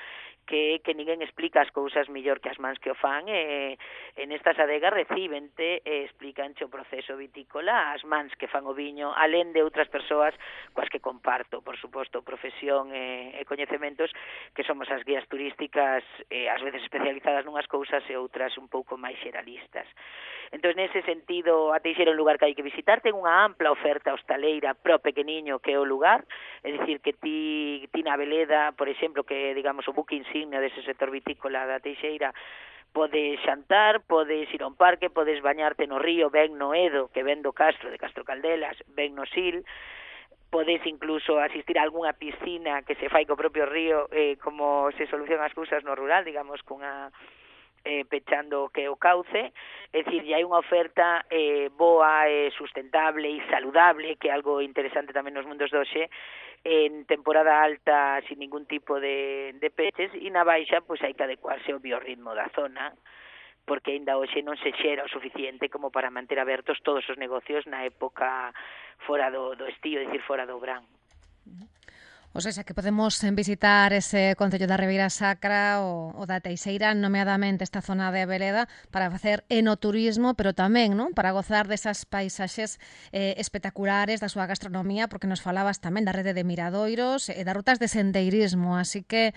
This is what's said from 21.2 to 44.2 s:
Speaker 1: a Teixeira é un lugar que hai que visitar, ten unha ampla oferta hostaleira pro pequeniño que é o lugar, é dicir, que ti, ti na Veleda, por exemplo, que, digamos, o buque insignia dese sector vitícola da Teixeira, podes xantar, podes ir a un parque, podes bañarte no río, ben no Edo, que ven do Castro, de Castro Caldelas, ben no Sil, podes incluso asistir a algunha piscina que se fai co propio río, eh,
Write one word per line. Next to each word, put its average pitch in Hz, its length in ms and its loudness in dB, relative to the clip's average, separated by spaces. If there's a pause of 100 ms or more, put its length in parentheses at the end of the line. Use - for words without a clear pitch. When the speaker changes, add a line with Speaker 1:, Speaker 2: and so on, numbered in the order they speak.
Speaker 1:
a 156 80 2
Teixeira 165 320 4
é - 20 0
un 156 60 0
lugar 151 160 6
que - 80 4
hai 147 100 4
que 147 80 -6
visitar, 180 380 2
ten 214 160 2
unha 180 260 6
ampla 180 300 2
oferta 147 400 0
hostaleira 143 640 -2
pro 165 240 4
pequeniño 147 640 -2
que 143 100 0
é 139 60 2
o 139 80 2
lugar, 156 400 4 (320)
é - 160 -8
dicir, 147 240 -4
que 147 160 -2
ti, 151 720 -6
ti 160 160 -4
na 143 160 0
Veleda, 151 560 2
por 139 160 -2
exemplo, 151 320 -4
que, 139 320 -4
digamos, 139 320 -4
o 135 80 -8
buque 151 180 -4
insignia 143 460 -6
dese 135 240 -4
sector 135 240 -4
vitícola 135 560 -6
da 131 160 -4
Teixeira, 147 560 -6 (580)
podes 151 480 0
xantar, 202 640 4
podes 156 480 2
ir 143 80 -8
a 139 80 -6
un 135 80 -10
parque, 180 320 6
podes 151 320 0
bañarte 147 480 0
no 135 80 -2
río, 160 320 2
ben 156 240 4
no 143 240 0
Edo, 143 320 2
que 131 160 -4
ven 147 160 -2
do 143 80 -2
Castro, 151 400 2
de 117 80 -12
Castro - 240 -10
Caldelas, 147 560 -4 (160)
ben 143 240 -4
no 135 160 -8
Sil, 180 320 -2 (880)
podes 165 320 2
incluso 156 560 0
asistir 151 320 -2
a 156 80 4
algunha 156 320 -2
piscina 156 720 -6
que 147 80 -4
se 139 160 -4
fai 156 160 6
co 147 80 -2
propio 151 320 0
río, 156 480 0
eh, 147 240 2